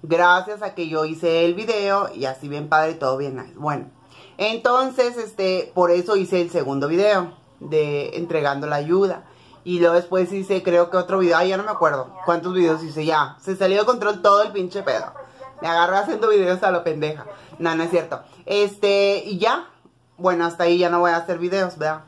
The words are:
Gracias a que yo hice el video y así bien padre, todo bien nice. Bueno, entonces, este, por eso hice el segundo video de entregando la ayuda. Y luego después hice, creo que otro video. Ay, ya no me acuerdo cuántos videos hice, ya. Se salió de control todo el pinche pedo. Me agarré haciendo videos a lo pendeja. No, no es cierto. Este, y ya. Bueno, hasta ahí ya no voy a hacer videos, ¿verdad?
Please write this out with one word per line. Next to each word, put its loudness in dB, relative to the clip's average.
Gracias 2
a -8
que -6
yo 0
hice 0
el 2
video 0
y -6
así -8
bien -8
padre, 2
todo -2
bien -6
nice. -14
Bueno, -6
entonces, 0
este, -4
por 4
eso 2
hice 0
el -4
segundo -2
video 2
de -2
entregando -2
la -2
ayuda. 0
Y -2
luego 6
después 0
hice, -2
creo 2
que -2
otro 0
video. 4
Ay, 2
ya 0
no -4
me -6
acuerdo 0
cuántos -2
videos 2
hice, -8
ya. 0
Se -6
salió 2
de 2
control 0
todo 6
el 0
pinche -6
pedo. -4
Me -4
agarré 2
haciendo 0
videos 2
a 2
lo -2
pendeja. -4
No, -2
no -2
es -6
cierto. -2
Este, 0
y -8
ya. 0
Bueno, 2
hasta -2
ahí 4
ya 2
no 2
voy 4
a 2
hacer -4
videos, -2
¿verdad? -4